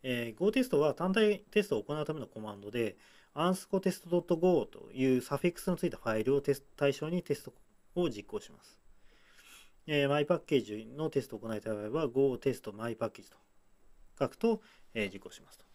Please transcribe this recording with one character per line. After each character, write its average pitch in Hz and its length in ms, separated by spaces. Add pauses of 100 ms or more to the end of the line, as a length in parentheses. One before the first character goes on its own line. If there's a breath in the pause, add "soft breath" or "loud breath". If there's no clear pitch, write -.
え 120 340
ー、 - 40
Go 196 100
テ 262 140
ス - 60
ト 143 100
は 151 140
単 185 180
体 214 400
テ 208 100
ス 196 60
ト 117 100
を 104 60
行 147 100
う 151 100
た 156 80
め 156 60
の 113 80
コ - 140
マ 107 140
ン 101 60
ド 104 120
で、 113 240 (360 soft breath)
ア 160 160
ン 185 60
ス - 140
コ 190 100
テ 185 140
ス - 100
ト 170 80
ド 175 80
ッ - 40
ト 170 140
ゴ 170 260
ー - 40
と - 260
い 131 240
う 123 60
サ 143 140
フ 175 100
ィ 175 60
ッ - 20
ク - 60
ス - 100
の 175 60
つ 180 100
い 170 40
た - 80
フ - 40
ァ 110 180
イ 110 40
ル 131 100
を 139 60
テ 139 140
ス - 80
ト、 - 40 (100)
対 139 160
象 151 160
に 175 140
テ - 140
ス - 80
ト - 100 (400)
を 175 160
実 104 140
行 104 160
し - 100
ま - 100
す。 - 200 (1040 loud breath)
え 147 200
ー、 - 20
マ 147 100
イ 147 80
パ 175 80
ッ 160 60
ケ - 160
ー 120 80
ジ 107 220
の 143 240
テ 135 120
ス - 60
ト 113 80
を - 20
行 113 160
い 104 60
た 113 100
い 107 40
場 104 100
合 107 60
は、 151 180
Go 131 300
テ 131 140
ス - 80
ト 104 120
マ 113 180
イ 113 60
パ 117 100
ッ 107 40
ケ - 120
ー - 20
ジ - 60
と - 60 (840)
書 131 100
く - 80
と、 226 240 (340 soft breath)
え 113 100
ー、 - 80
実 - 80
行 - 100
し - 120
ま - 100
す - 60
と。 - 60 (100)